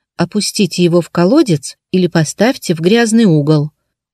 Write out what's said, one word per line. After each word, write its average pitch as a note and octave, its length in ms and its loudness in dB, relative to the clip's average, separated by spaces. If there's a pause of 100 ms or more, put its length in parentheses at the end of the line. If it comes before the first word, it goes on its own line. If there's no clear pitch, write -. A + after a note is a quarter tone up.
(180)
Опустите F3+ 680 -4
его F3 160 2
в E3 100 -6
колодец G3 680 0 (140)
или F#3 160 0
поставьте F#3 640 -2
в D#3+ 60 -6
грязный A3+ 460 2
угол. D3+ 460 0 (420)